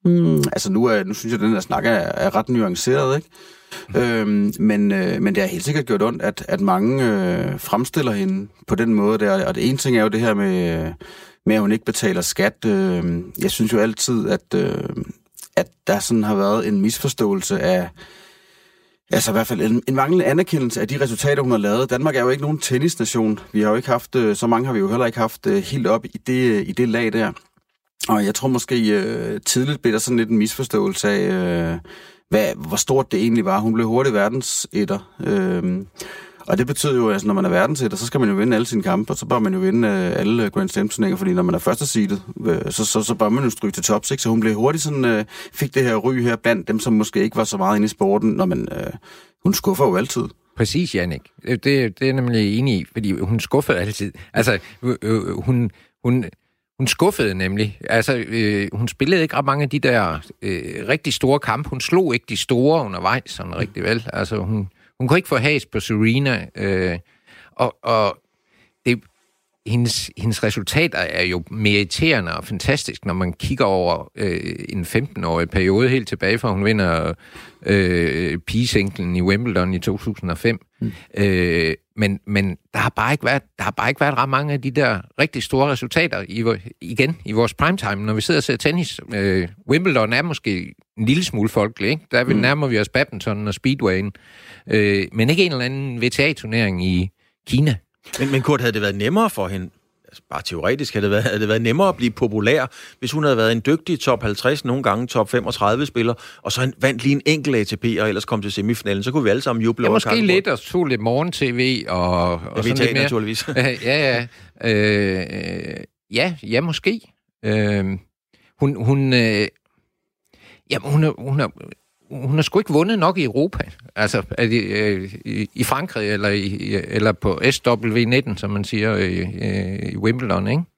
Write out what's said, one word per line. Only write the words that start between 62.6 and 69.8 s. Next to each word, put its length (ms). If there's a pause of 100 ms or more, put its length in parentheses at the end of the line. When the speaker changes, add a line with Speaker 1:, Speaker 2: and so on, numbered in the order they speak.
Speaker 2:
undervejs 460
sådan 280
rigtig 240
vel. 300
Altså, 240
hun, 320 (320)
hun 80
kunne 100
ikke 100
få 80
has 300
på 140
Serena, 640 (100)
øh, 420 (580)
og, 260
og 340 (720)
det, 140 (640)
hendes, 520